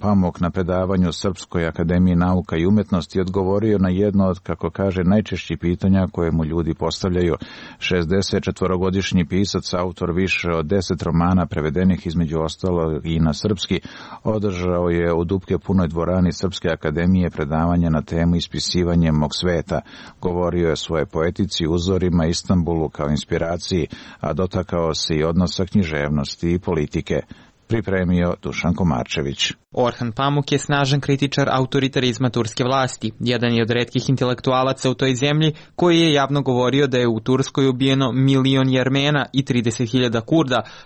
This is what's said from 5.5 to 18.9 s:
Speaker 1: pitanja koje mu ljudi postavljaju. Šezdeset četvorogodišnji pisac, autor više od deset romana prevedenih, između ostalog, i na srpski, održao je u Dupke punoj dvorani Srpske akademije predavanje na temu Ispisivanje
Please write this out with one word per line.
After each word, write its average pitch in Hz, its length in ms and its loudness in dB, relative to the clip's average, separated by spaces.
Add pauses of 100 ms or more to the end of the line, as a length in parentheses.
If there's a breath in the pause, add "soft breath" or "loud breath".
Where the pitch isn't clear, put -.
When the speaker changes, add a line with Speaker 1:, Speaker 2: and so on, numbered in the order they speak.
Speaker 1:
pitanja 92 500 2
koje 85 200 -2
mu 80 140 0
ljudi 80 280 -2
postavljaju. 87 600 0 (440 loud breath)
Šezdeset 92 640 0
četvorogodišnji 92 840 0
pisac, 92 480 -2
autor 90 380 -4
više 90 380 0
od 82 160 0
deset 92 380 -2
romana 85 420 2
prevedenih, 82 640 0
između 80 320 -2
ostalog, 80 680 -2
i 82 140 0
na 78 140 2
srpski, 98 460 -2 (440 loud breath)
održao 90 680 0
je 85 240 2
u 85 100 0
Dupke 92 340 -2
punoj 92 300 0
dvorani 85 440 0
Srpske - 360 -4
akademije 85 640 2
predavanje 82 600 0
na 78 120 0
temu 85 340 0
Ispisivanje 85 760 0